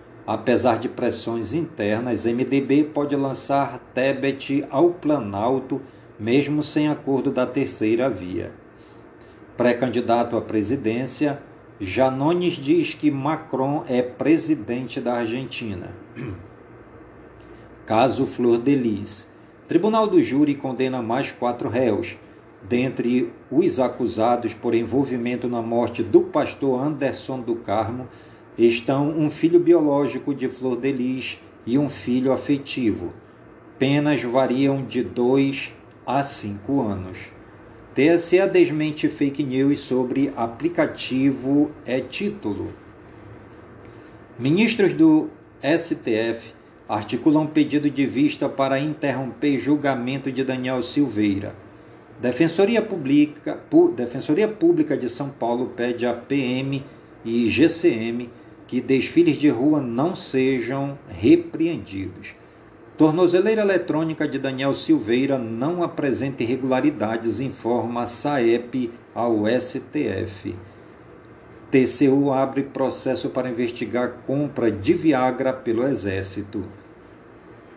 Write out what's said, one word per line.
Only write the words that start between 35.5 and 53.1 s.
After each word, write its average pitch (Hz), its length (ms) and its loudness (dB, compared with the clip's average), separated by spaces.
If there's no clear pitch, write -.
a 135 180 0
cinco 117 580 -4
anos. 92 360 -6
T 143 140 4
S 170 300 4
E 190 100 4
desmente 151 640 2
fake 143 340 -2
news 135 380 2
sobre 131 560 0
aplicativo 135 1300 0
é 127 140 -2
título. 110 680 -6
Ministros 175 540 2
do 156 360 4
S 165 320 0
T 123 200 -2
F 113 420 -2
articulam 127 560 2
pedido 147 440 2
de 135 160 0
vista 139 420 0
para 135 320 0
interromper 139 800 -2
julgamento 135 720 -2
de 127 100 -2
Daniel 127 400 -2
Silveira. 104 720 0
Defensoria 180 600 2
Pública, 147 800 0